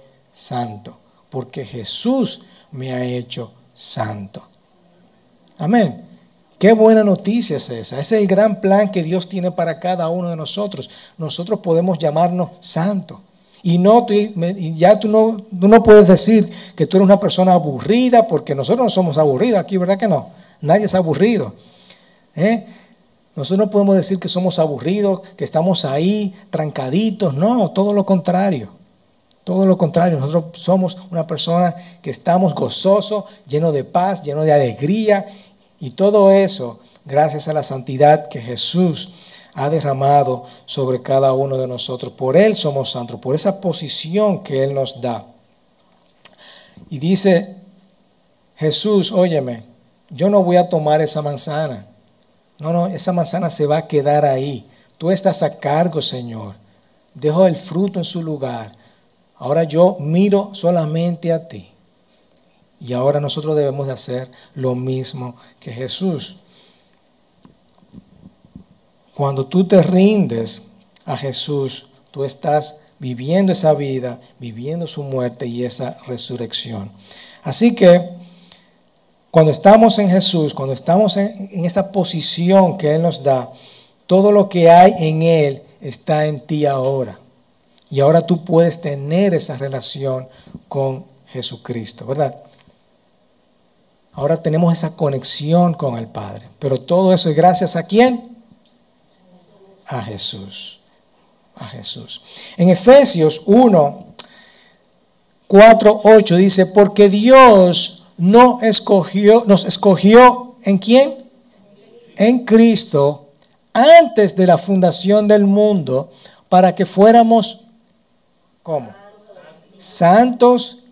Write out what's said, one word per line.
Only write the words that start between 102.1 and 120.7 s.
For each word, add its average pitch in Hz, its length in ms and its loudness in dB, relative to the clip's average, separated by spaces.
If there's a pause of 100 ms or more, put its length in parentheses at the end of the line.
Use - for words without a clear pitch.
En 175 140 2
Efesios 180 760 4
uno, 196 600 4 (1400)
cuatro, 214 560 8
ocho 208 320 6
dice, 185 300 4
"Porque 202 420 4
Dios 208 960 6 (120)
no 233 460 6
escogió, 208 840 2
nos 196 180 4
escogió", 214 1000 4
¿en 190 160 0
quién? 247 500 0 (880)
En 240 280 2
Cristo, 202 840 2 (420)
antes 294 640 6
de 185 100 2
la 170 120 4
fundación 190 680 0
del 208 180 4
mundo, 196 680 0 (360)
para 185 260 4
que 185 120 -2
fuéramos, 226 800 2 (1000)
¿cómo? 139 280 -8 (840)
Santos 240 1040 2 (140)